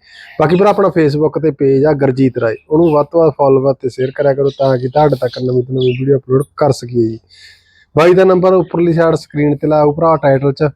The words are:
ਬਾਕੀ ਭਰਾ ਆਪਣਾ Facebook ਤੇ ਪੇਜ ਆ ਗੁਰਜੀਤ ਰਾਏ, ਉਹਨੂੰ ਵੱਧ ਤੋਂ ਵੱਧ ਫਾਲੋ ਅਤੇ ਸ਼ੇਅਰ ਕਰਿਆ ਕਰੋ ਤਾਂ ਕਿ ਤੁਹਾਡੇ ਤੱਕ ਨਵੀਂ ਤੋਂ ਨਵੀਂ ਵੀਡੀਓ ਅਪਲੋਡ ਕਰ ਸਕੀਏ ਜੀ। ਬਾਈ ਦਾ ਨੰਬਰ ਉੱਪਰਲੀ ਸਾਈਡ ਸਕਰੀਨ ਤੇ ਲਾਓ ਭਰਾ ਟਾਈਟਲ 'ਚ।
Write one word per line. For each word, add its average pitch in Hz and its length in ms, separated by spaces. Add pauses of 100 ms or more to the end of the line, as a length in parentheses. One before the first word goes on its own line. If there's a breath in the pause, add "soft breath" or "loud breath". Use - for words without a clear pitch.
(400 loud breath)
ਬਾਕੀ 156 160
ਭਰਾ 202 140
ਆਪਣਾ 196 180
Facebook 151 540
ਤੇ 156 100
ਪੇਜ 135 340
ਆ 151 80
ਗੁਰਜੀਤ 135 440
ਰਾਏ, 117 180 (140)
ਉਹਨੂੰ 165 240
ਵੱਧ 147 180
ਤੋਂ 170 100
ਵੱਧ 160 100
ਫਾਲੋ 135 400
ਅਤੇ 131 180
ਸ਼ੇਅਰ 131 260
ਕਰਿਆ 139 180
ਕਰੋ 139 160
ਤਾਂ 135 280
ਕਿ 127 100
ਤੁਹਾਡੇ 147 340
ਤੱਕ 127 180
ਨਵੀਂ 127 240
ਤੋਂ 131 120
ਨਵੀਂ 127 240
ਵੀਡੀਓ 135 180
ਅਪਲੋਡ 131 260 (140)
ਕਰ 147 140
ਸਕੀਏ 120 380
ਜੀ। 113 100 (800 soft breath)
ਬਾਈ 170 160
ਦਾ 190 100
ਨੰਬਰ 185 300
ਉੱਪਰਲੀ 170 400
ਸਾਈਡ 165 220
ਸਕਰੀਨ 147 420
ਤੇ 151 100
ਲਾਓ 151 240
ਭਰਾ 165 240
ਟਾਈਟਲ 139 380
'ਚ। 156 100 (120)